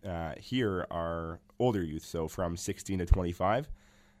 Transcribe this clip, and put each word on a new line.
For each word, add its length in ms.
uh, 320
here 520
are 520
older 240
youth, 220
so 240
from 260
sixteen 440
to 60
twenty-five, 640